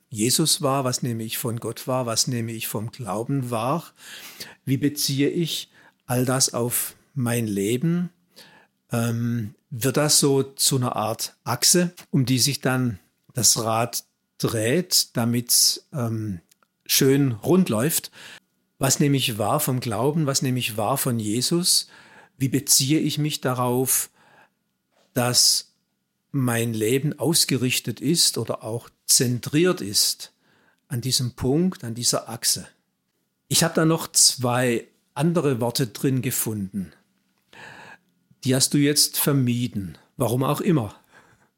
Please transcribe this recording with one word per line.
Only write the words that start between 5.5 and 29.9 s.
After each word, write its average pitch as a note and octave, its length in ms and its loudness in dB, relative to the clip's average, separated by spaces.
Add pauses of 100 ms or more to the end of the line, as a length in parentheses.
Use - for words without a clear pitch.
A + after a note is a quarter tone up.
all B2 200 0
das C3 280 0
auf A#2+ 420 -4 (180)
mein A#2+ 340 0
Leben? B2 640 0 (840)
Ähm, A#2 640 -2 (140)
wird B2+ 280 -2
das D3 220 4
so C#3 240 4
zu - 340 0
einer B2 180 0
Art G#2+ 480 -4
Achse, F3 500 2 (160)
um C3+ 160 4
die B2+ 140 4
sich C3 200 0
dann B2+ 400 0 (340)
das A2+ 300 2
Rad A2+ 400 0 (340)
dreht, A#2 800 0
damit's, A#2+ 800 0
ähm, A2+ 460 -4 (460)
schön C#3 480 4
rund F3 360 2
läuft? A#2 420 -2 (680)
Was C3 200 2
nehme C#3+ 160 4
ich A#2+ 220 0
wahr A2 220 0
vom B2+ 200 -2
Glauben? C3 460 0
Was C3+ 160 -2
nehme B2+ 180 0
ich G#2+ 160 -4
wahr A2 220 0
von A#2 220 -2
Jesus? B2 680 0 (500)
Wie C3+ 120 0
beziehe C3+ 500 2
ich D3 180 -2
mich D3 220 -2
darauf, B2+ 720 0 (1040)
dass - 600 2 (580)
mein A#2+ 420 0
Leben B2 460 0
ausgerichtet B2+ 800 0
ist - 380 2
oder - 260 -6
auch A2+ 260 -8 (160)
zentriert D3 760 2
ist - 520 -2 (540)